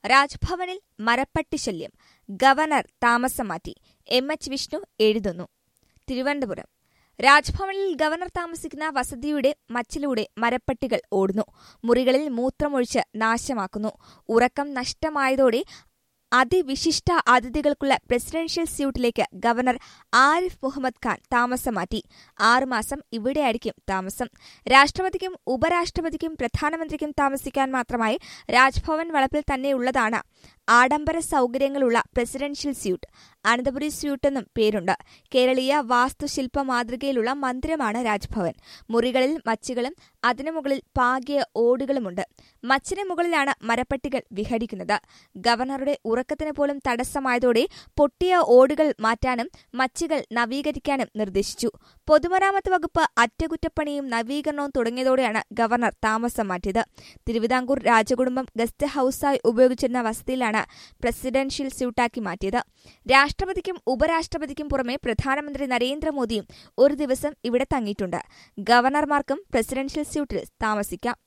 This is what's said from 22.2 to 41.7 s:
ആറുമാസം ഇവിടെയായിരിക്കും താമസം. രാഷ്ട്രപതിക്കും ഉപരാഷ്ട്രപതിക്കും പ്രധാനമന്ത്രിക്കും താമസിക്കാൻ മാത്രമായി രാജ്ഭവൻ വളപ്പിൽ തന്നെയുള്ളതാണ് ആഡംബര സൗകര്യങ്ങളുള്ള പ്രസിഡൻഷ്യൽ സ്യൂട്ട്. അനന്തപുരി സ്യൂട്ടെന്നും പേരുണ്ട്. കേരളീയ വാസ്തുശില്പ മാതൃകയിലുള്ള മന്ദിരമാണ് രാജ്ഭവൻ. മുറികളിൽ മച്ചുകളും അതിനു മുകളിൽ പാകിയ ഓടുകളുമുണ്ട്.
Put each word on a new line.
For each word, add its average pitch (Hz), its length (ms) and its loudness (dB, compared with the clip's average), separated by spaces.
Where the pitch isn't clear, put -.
ആറുമാസം 254 640 2
ഇവിടെയായിരിക്കും 240 640 -2
താമസം. 190 420 -6
രാഷ്ട്രപതിക്കും 359 680 4
ഉപരാഷ്ട്രപതിക്കും 320 920 -2
പ്രധാനമന്ത്രിക്കും 302 760 -4
താമസിക്കാൻ 269 580 -2
മാത്രമായി 233 480 -2
രാജ്ഭവൻ 311 600 2
വളപ്പിൽ 294 340 0
തന്നെയുള്ളതാണ് 254 760 0
ആഡംബര 294 560 4
സൗകര്യങ്ങളുള്ള 269 840 2
പ്രസിഡൻഷ്യൽ 277 640 -4
സ്യൂട്ട്. - 340 -6
അനന്തപുരി 254 440 0
സ്യൂട്ടെന്നും 277 600 -2
പേരുണ്ട്. 214 420 0
കേരളീയ 262 440 2
വാസ്തുശില്പ 254 760 -2
മാതൃകയിലുള്ള 247 760 -2
മന്ദിരമാണ് 262 680 -2
രാജ്ഭവൻ. 202 500 -2
മുറികളിൽ 254 420 2
മച്ചുകളും 233 520 -4
അതിനു 247 300 -2
മുകളിൽ 277 280 -2
പാകിയ 262 440 0
ഓടുകളുമുണ്ട്. 240 640 0